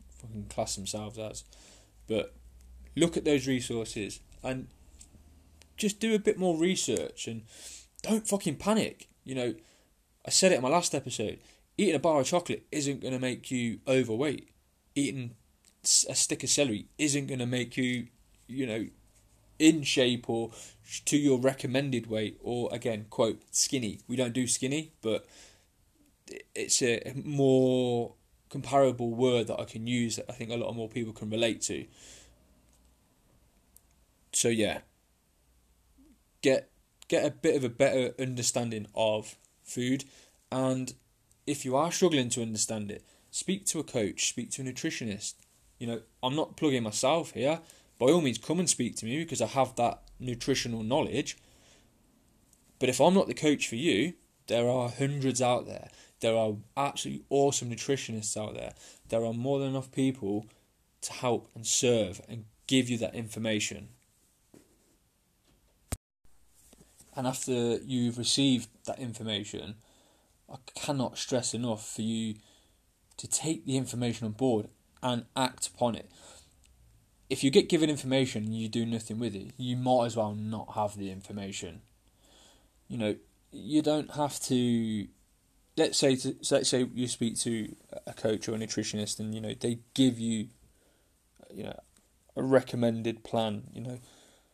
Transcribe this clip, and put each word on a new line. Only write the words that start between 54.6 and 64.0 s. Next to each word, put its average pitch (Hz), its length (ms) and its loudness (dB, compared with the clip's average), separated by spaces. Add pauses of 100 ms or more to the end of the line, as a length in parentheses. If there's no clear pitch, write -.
are 123 180 2
hundreds 131 540 0
out 123 240 2
there. 101 240 -12 (320)
There 113 160 4
are 107 160 2 (240)
absolutely 139 520 -4
awesome 139 400 2
nutritionists 113 680 -4
out 107 160 -6
there. 120 220 -10 (340)
There 117 160 2
are 113 80 -2
more 135 260 0
than 135 120 -2
enough 131 200 -4
people 131 540 0 (560)
to - 100 -8
help - 420 -2
and 113 140 -12
serve 113 640 2
and 113 160 -12 (200)
give 127 240 2
you 120 100 -2
that 110 140 -4
information. 107 760 -4 (3250)